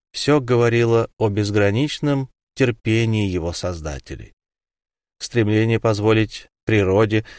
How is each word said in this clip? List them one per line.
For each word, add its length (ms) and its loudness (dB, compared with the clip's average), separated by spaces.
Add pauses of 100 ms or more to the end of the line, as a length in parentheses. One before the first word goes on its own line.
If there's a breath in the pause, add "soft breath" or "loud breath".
(120)
все 260 0
говорило 800 2
о 140 0
безграничном 1000 0 (260)
терпении 720 0
его 280 -4
создателей. 800 -10 (880)
Стремление 560 0
позволить 680 0 (160)
природе 600 2 (140 loud breath)